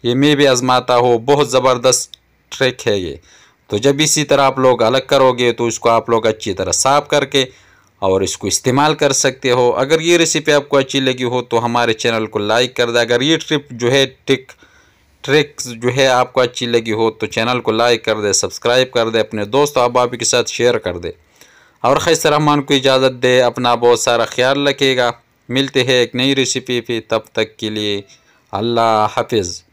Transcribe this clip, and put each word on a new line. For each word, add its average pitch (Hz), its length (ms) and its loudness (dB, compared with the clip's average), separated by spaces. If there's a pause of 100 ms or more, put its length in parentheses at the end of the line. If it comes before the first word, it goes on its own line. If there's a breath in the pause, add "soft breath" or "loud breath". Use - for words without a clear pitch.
ये 123 100 0
मैं 143 220 4
भी 143 100 2
आजमाता 127 500 2
हूँ, 120 240 4
बहुत 143 300 2
ज़बरदस्त 127 680 0 (340)
ट्रिक 127 300 -4
है 104 180 -2
ये। 80 180 -10 (520 soft breath)
तो 104 80 -4
जब 139 220 0
इसी 151 240 0
तरह 139 200 2
आप 135 140 0
लोग 127 240 2
अलग 123 240 0
करोगे 127 460 2
तो 120 160 -2
इसको 113 200 -2
आप 117 220 2
लोग 113 160 0
अच्छी 110 280 -4
तरह 87 200 -6
साफ़ 143 340 0
करके 139 380 0 (560 soft breath)
और 95 220 0
इसको - 240 -8
इस्तेमाल 139 460 0
कर 143 200 0
सकते 127 360 -2
हो। 123 220 2
अगर 151 300 0
ये 175 140 2
रेसिपी 160 360 0
आपको 143 240 0
अच्छी 135 240 0
लगी 131 240 -2
हो 123 180 -2
तो 120 160 -2
हमारे 117 360 0
चैनल 113 320 -2
को 107 140 -6
लाइक 117 360 0
कर 120 140 0
दे। 117 100 2
अगर 120 220 0
ये 156 160 0
ट्रिप 147 360 -6
जो 117 160 -2
है, 135 160 2
टिक, 131 460 -4 (720 soft breath)
ट्रिक्स 143 440 -2
जो 120 220 -4
है 135 180 2
आपको 127 320 2
अच्छी 123 280 -2
लगी 117 240 0
हो 113 200 2
तो - 160 -6
चैनल 120 320 -2
को 113 120 -2
लाइक 117 320 0
कर 107 180 -2
दे, 101 120 0
सब्सक्राइब 123 600 0
कर 113 160 0
दे, 113 100 0
अपने 107 260 -4
दोस्त 143 320 0
अहबाब 123 380 0
के 113 100 -8
साथ 123 240 0
शेयर 120 280 0
कर 90 200 -6
दे 85 160 -10 (680 soft breath)
और 135 160 2
खैस 165 260 0
रहमान 147 340 2
को 143 140 -2
इजाज़त 131 400 2
दे। 127 280 2
अपना 120 340 0
बहुत 120 260 2
सारा 117 240 0
ख्याल 139 420 0
रखिएगा। 131 440 0 (360)
मिलते 135 340 -2
हैं 127 120 0
एक 120 200 0
नई 131 200 0
रेसिपी 127 460 -2
पे, 117 220 -6
तब 110 220 -2 (100)
तक 110 240 -4
के 107 120 -6
लिए 104 340 -4 (480 soft breath)
अल्लाह 113 580 0
हाफिज़। 107 400 -4 (220)